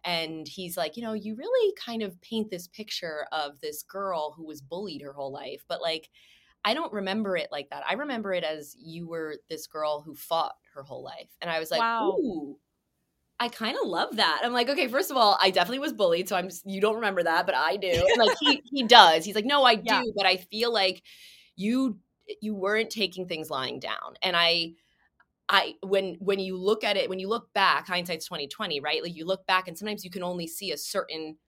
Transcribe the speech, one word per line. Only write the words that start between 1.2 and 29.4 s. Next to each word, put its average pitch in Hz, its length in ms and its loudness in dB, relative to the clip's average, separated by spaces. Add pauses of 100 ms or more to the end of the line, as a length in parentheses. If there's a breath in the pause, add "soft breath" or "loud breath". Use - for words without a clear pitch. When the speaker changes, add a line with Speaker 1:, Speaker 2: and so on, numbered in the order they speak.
Speaker 1:
really 415 400 0
kind 233 260 -8
of 190 200 -6
paint 220 280 -4
this 175 200 -8
picture 165 640 -8
of 147 260 -6
this 151 240 -8
girl 180 480 -6
who 160 140 -16
was 151 160 -14
bullied 160 400 -10
her 143 100 -14
whole 139 220 -10
life, 135 340 -12
but, - 140 -6
like, 160 280 -4 (540 soft breath)
I 214 100 2
don't 302 200 -4
remember 196 420 -2
it 160 160 -4
like 147 200 -8
that. 143 140 -10
I 180 100 0
remember 233 380 -4
it 175 120 -2
as 156 340 -8
you 165 260 -12
were 160 340 -8 (100)
this 156 180 -10
girl 151 340 -4
who 151 140 -16
fought - 400 -2 (200)
her 139 60 -14
whole 135 220 -14
life." - 260 -14 (120)
And 170 100 -4
I 160 80 0
was 160 100 -6
like, 170 120 2
Speaker 2:
Wow. 233 320 2
Speaker 1:
"Ooh, 170 460 -2 (800)
I 240 100 2
kinda 262 340 -4
love 196 320 -4
that." 170 280 2
I'm 240 100 0
like, 240 160 2
"Okay, 277 180 0
first 254 240 -2
of 269 60 -2
all, 208 220 6
I 190 120 6
definitely 185 280 2
was 285 140 -4
bullied, 185 360 2
so 202 60 -2
I'm 180 120 -2
s-, - 180 -14
you 196 160 -4
don't 214 140 4
remember 196 260 0
that, 165 240 4
but - 80 0
I 156 240 2
do." 190 100 -2
And, 480 300 4
like, 508 220 6
he, 294 260 2
Speaker 2:
<laughs> - 60 -14
Speaker 1:
he 269 160 -2
does. 180 360 10
He's 202 120 -6
like, 214 100 0
"No, 285 180 4
I 233 200 6
Speaker 2:
Yeah. 202 180 2
Speaker 1:
do, 165 140 -4
but 196 100 0
I 185 120 4
feel 220 360 -4
like 190 300 2 (520 loud breath)
you, 226 440 0 (420)
you 214 140 -6
weren't 208 340 0
taking 180 380 -4
things 156 240 -8
lying 131 280 -4
down." - 440 -10
And 185 120 0
I, 170 380 4 (760 soft breath)
I, 190 320 4
when, 190 380 0
when 196 200 0
you 185 160 -4
look 202 280 2
at 208 120 2
it, 175 140 0
when 185 100 -4
you 190 80 -6
look 226 240 -4
back, 175 360 4
hindsight's 180 400 -4
twenty 151 200 -6
twenty, 165 320 -6
right? 147 220 -2
Like, 170 140 -6
you 160 100 -10
look 190 220 -4